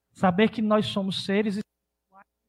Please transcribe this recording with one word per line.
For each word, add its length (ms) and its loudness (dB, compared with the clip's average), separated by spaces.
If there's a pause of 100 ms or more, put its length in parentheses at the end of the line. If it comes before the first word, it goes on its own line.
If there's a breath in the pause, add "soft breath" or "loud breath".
(120)
Saber 360 2
que 140 -6
nós 240 2
somos 380 -4
seres 320 0
e 40 -4 (520)
a 100 -20 (260)